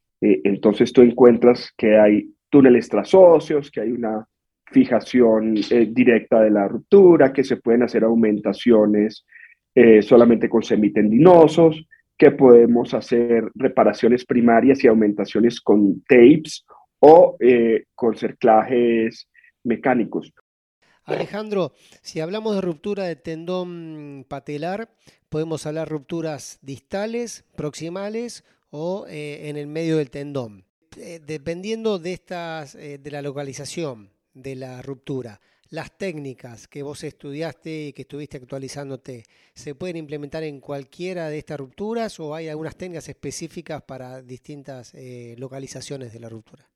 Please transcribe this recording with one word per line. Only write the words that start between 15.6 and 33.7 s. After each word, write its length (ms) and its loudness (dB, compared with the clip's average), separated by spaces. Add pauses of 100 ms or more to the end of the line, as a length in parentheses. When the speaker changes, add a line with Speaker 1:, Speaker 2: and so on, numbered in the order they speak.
Speaker 1:
con 420 0
tapes 600 4 (340)
o, 400 8
eh, 460 2 (100)
con 220 -4
cerclajes 1120 -2 (340)
mecánicos. 720 -4 (720)
Speaker 2:
Alejandro, 680 -8 (300)
si 180 -14
hablamos 360 -8
de 40 -6
ruptura 440 -8
de 120 -10
tendón 1120 -12
patelar, 640 -12 (380)
podemos 360 -8
hablar 240 -10
rupturas 720 -12
distales, 840 -10 (120)
proximales 880 -12 (260)
o, 380 -10
eh, 400 -14
en 80 -10
el 120 -12
medio 280 -4
del 140 -4
tendón. 540 -12 (340)
Eh, 260 -20
dependiendo 720 -8
de 140 -10
estas, 640 -14
eh, 240 -18
de 120 -20
la 120 -12
localización 880 -12 (240)